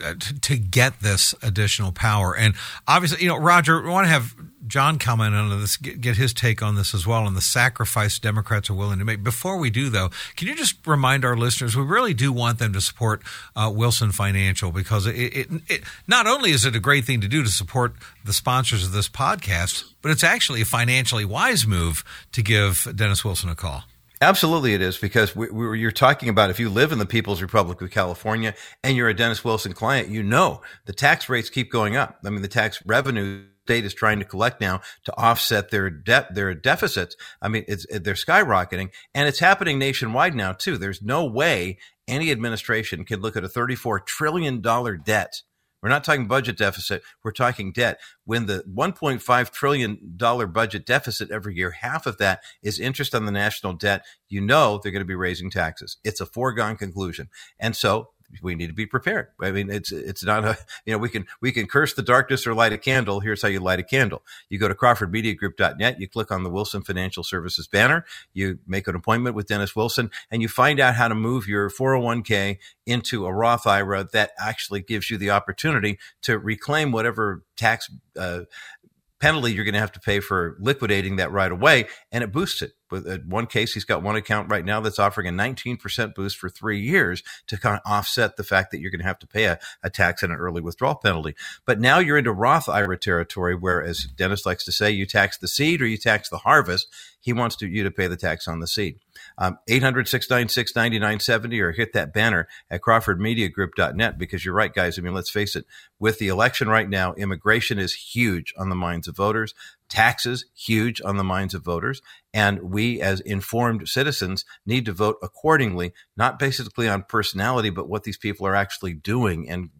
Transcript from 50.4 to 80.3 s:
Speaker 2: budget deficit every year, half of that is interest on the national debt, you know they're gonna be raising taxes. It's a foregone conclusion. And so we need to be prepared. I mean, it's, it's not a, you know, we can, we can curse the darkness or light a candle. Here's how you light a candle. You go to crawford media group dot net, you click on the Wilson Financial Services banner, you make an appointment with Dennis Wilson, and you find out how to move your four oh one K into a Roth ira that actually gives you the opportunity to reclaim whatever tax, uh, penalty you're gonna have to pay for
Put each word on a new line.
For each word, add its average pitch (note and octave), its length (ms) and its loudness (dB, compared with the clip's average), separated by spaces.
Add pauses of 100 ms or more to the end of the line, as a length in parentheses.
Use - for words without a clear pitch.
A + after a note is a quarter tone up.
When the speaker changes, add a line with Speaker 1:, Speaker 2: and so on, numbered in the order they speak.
Speaker 2:
budget G#2+ 400 -2
deficit A#2+ 420 -2
every G2+ 260 -8
year, F2+ 140 -2
half B2+ 380 -6
of A2+ 100 -6
that G2 240 0 (220)
is G#2 160 -4
interest C3 340 -4
on A2 120 0
the G#2 60 -2
national G2+ 420 -2
debt, G2 300 -2 (240)
you G2 140 -4
know A2 400 4
they're G2+ 100 -6
gonna G2 140 -4
be F2+ 80 -6
raising F2+ 380 -4
taxes. D#2+ 520 -6
It's G#2+ 160 -6
a F#2+ 60 -6
foregone A2+ 520 -4
conclusion. F#2+ 520 -8 (300)
And A2 160 -2
so A2+ 340 0 (320)
we F2+ 140 -4
need E2 120 -6
to D#2+ 60 -10
be G#2+ 120 -6
prepared. F3+ 440 -2 (120)
I G2 100 -2
mean, G2 180 -2
it's, G2+ 200 -6
it's E2 320 -10
not G#2+ 220 0
a, G#2+ 140 0 (280)
you A2 60 -4
know, A2 60 0
we G#2+ 100 -2
can, G#2 180 -6 (140)
we B2+ 140 -2
can A2 120 0
curse C#3+ 280 2
the - 80 -6
darkness B2+ 440 2
or A#2 80 -2
light A2+ 200 4
a G#2+ 40 -6
candle. G#2+ 440 0
Here's G#2+ 200 -2
how A2+ 60 0
you F#2+ 140 0
light F#2 180 0
a F2+ 40 -6
candle. B2+ 380 0 (280)
You G2+ 100 -6
go G#2 80 2
to F#2+ 80 0
crawford A2 380 4
media A2 200 -2
group F#2 220 -6
dot E2+ 220 2
net, A2+ 240 -2
you F#2+ 80 -8
click A2 200 -6
on F#2+ 140 -2
the F#2 60 -4
Wilson G2 320 -4
Financial F#2 420 -6
Services F2 460 -6
banner, C3 340 4 (300)
you F#2+ 340 -2
make G2 220 -2
an F2 60 -2
appointment A2+ 380 0
with G#2 140 -6
Dennis G2+ 300 -2
Wilson, A2+ 340 0 (180)
and A#2 120 -2
you A2+ 80 -2
find C#3 320 2
out B2+ 140 4
how A#2 120 2
to A2+ 80 0
move A2 320 -2
your G2+ 220 0
four C3 260 0
oh B2+ 60 2
one A#2+ 200 -2
K G2+ 380 0 (260)
into A#2 400 -2
a F#2 80 -2
Roth A#2 320 2
ira G2 460 2
that G#2 260 2
actually G2+ 440 -6
gives G2+ 280 -6
you A2+ 80 -4
the G2 120 -2
opportunity G2+ 680 0 (260)
to A2+ 140 0
reclaim C#3+ 540 -2
whatever A2 540 -2 (100)
tax, A2+ 340 0 (300)
uh, F2 220 -4 (800)
penalty C#3+ 320 2
you're G#2 100 -2
gonna G2+ 160 0
have G#2+ 140 -2
to - 80 -20
pay G2+ 180 0
for F2+ 400 -2